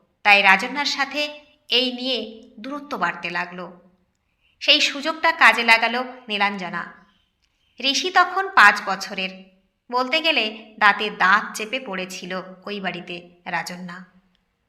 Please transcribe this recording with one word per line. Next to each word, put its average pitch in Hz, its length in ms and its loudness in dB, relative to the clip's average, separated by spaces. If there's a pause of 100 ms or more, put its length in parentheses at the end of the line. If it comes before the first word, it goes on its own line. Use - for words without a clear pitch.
(240)
তাই 202 180 8
রাজন্যার 247 440 4
সাথে 277 560 -6 (280)
এই 247 240 0
নিয়ে 240 560 -8 (100)
দূরত্ব 277 380 -12
বাড়তে 175 320 -6
লাগলো। 175 500 -10 (800)
সেই 285 220 4
সুযোগটা 311 500 -2
কাজে 240 320 4
লাগালো 233 400 4 (240)
নীলাঞ্জনা। 196 680 -4 (840)
ঋষি 269 320 -2
তখন 370 380 2
পাঁচ 208 360 6
বছরের, 190 440 -6 (640)
বলতে 254 300 0
গেলে 240 580 -2
দাঁতে 208 300 4
দাঁত 208 460 2
চেপে 220 240 -8
পড়েছিল 185 600 -8 (240)
ওই 202 140 -8
বাড়িতে 175 500 -10 (160)
রাজন্যা, 180 600 -10 (640)